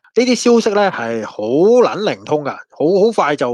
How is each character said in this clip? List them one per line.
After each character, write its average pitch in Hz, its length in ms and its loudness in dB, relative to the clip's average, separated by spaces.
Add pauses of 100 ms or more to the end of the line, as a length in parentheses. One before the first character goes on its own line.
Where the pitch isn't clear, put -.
(160)
啲 247 200 2
消 233 240 2
息 214 160 0
呢 202 160 2
係 117 340 -6
好 - 180 -14
撚 170 600 2
靈 123 200 -6
通 151 200 -4
㗎， 131 80 -6
好， 180 540 -2
好 233 100 2
快 151 200 0
就 135 180 -4